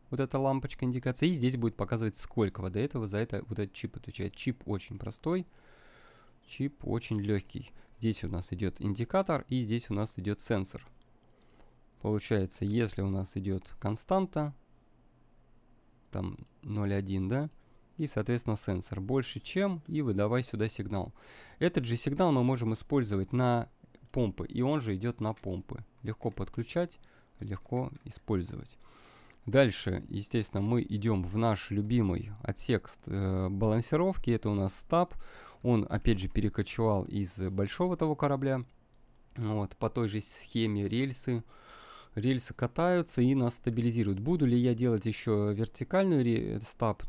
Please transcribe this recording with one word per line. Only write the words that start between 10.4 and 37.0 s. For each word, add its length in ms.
сенсор. 440
Получается, 640
если 380
у 60
нас 280
идет 420
константа, 720
там 280
ноль 300
один, 360
да, 200
и, 100
соответственно, 500
сенсор 420
больше, 400
чем, 480
и 140
выдавай 420
сюда 240
сигнал. 460
Этот 260
же 100
сигнал 360
мы 120
можем 300
использовать 580
на 380
помпы, 360
и 140
он 200
же 140
идет 260
на 120
помпы. 520
Легко 300
подключать, 680
легко 520
использовать. 760
Дальше, 640
естественно, 520
мы 200
идем 420
в 140
наш 340
любимый 600
отсек 440
ст-, 200
э, 420
балансировки. 840
Это 180
у 60
нас 200
стаб. 400
Он, 260
опять 300
же, 80
перекочевал 800